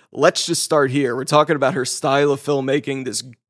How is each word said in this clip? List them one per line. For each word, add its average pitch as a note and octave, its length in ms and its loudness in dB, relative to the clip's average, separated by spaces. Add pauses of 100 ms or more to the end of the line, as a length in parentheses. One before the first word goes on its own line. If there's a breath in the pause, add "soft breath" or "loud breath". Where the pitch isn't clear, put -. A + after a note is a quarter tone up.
(100)
let's - 360 2
just E3+ 180 -2
start C#3+ 260 2
here. C3 240 -2
We're C3 120 -6
talking D3+ 300 4
about C3+ 180 0
her C3 100 -2
style C#3+ 480 0
of C3+ 80 -2
filmmaking, C3+ 640 -2
this A2+ 180 -6 (280)